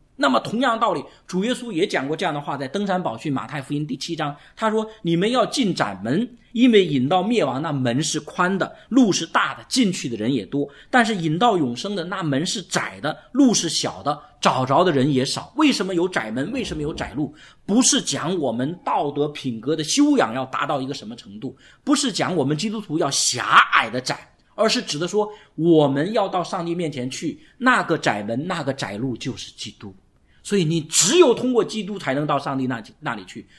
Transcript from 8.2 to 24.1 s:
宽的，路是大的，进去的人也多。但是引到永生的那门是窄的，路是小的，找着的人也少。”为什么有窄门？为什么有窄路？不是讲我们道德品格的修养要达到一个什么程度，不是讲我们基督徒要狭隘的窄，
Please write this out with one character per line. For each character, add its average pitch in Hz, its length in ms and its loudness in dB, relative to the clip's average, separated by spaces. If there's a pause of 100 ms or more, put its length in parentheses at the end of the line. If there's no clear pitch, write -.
宽 180 360 0
的， - 180 -4 (140)
路 220 240 6
是 165 140 -2
大 165 280 0
的， 117 140 -16
进 214 240 2
去 - 160 -6
的 117 80 -4
人 110 160 0
也 110 140 0
多。 139 200 -4 (220)
但 240 160 4
是 220 100 0
引 165 240 0
到 220 180 4
永 123 200 0
生 196 180 -6
的 180 100 -4
那 185 180 -8
门 147 240 0
是 196 160 -4
窄 - 400 -6
的， 147 120 -4 (180)
路 247 200 6
是 175 160 0
小 101 340 -4
的， 147 160 -4 (220)
找 131 240 2
着 139 180 4
的 185 80 2
人 139 220 2
也 131 100 2
少。” - 340 -6
为 294 140 4
什 202 140 0
么 185 100 -4
有 180 140 2
窄 110 220 -4
门？ 135 200 -4
为 254 140 -4
什 170 100 -6
么 151 80 -6
有 147 120 -4
窄 98 180 -8
路？ 135 220 -6 (320)
不 226 160 4
是 185 180 2
讲 170 380 -4
我 135 120 0
们 135 320 -2
道 156 280 0
德 143 180 0
品 127 320 -8
格 143 160 -2
的 151 80 -4
修 294 320 4
养 117 180 2
要 131 120 -4
达 - 180 -4
到 143 160 -2
一 131 60 -6
个 135 80 -6
什 110 120 -14
么 117 80 -12
程 101 240 -18
度， 127 180 -10 (280)
不 285 100 2
是 262 160 2
讲 160 240 -2
我 151 80 2
们 147 140 0
基 202 140 -4
督 220 100 -6
徒 156 180 -4
要 147 120 0
狭 123 340 0 (280)
隘 131 160 2
的 127 140 -6
窄， - 280 -8 (240)